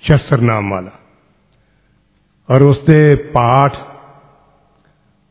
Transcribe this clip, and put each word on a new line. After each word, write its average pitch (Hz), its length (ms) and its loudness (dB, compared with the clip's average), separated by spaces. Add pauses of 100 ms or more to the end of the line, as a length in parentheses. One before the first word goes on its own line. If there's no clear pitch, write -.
ਸ਼ਸਤਰ 143 380 -2
ਨਾਮ 107 300 -4
ਵਾਲਾ, 95 200 -10 (1600)
ਔਰ 131 120 4
ਉਸ 143 220 2
ਦੇ 151 300 4
ਪਾਠ 131 640 -2 (1500)